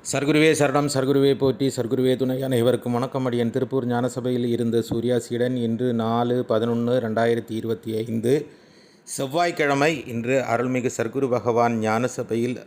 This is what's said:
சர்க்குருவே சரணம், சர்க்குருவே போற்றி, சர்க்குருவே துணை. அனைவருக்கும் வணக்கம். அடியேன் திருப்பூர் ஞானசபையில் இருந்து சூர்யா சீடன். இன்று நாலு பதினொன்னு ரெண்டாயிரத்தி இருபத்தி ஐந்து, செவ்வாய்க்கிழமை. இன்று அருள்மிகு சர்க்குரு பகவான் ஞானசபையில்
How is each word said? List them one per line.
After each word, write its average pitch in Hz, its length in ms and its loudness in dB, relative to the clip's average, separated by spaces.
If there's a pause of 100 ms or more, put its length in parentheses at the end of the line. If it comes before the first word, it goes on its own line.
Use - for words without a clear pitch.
(120)
சர்க்குருவே 151 460 4
சரணம், 143 360 2
சர்க்குருவே 139 400 4
போற்றி, 131 420 0
சர்க்குருவே 127 400 0
துணை. 127 260 -2
அனைவருக்கும் 123 500 2
வணக்கம். 131 320 -2
அடியேன் 120 260 0
திருப்பூர் 127 360 -2
ஞானசபையில் 123 580 -2
இருந்து 117 380 0
சூர்யா 120 360 0
சீடன். 123 380 -2
இன்று 117 360 0
நாலு 117 560 0
பதினொன்னு 117 560 0
ரெண்டாயிரத்தி 113 460 0
இருபத்தி 110 460 -4
ஐந்து, 113 500 0 (560)
செவ்வாய்க்கிழமை. 143 1040 0
இன்று 120 340 0
அருள்மிகு 120 560 0
சர்க்குரு 120 340 -2
பகவான் 117 480 2
ஞானசபையில் 117 760 -2 (100)